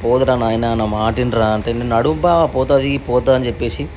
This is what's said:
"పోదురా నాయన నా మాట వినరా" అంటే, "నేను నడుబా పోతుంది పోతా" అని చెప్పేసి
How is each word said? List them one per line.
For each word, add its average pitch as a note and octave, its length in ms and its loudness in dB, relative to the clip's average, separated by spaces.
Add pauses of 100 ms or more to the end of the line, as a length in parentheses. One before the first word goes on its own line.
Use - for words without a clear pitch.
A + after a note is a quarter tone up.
"పోదురా C3 320 2
నాయన A#2 380 0
నా A2+ 120 0
మాట G#2+ 320 0
వినరా" A#2 280 0
అంటే, A2 280 -2
"నేను A#2 220 -2
నడుబా D#3+ 500 2
పోతుంది C#3 520 0
పోతా" C3+ 380 2
అని B2+ 120 -2
చెప్పేసి A#2+ 380 -6 (120)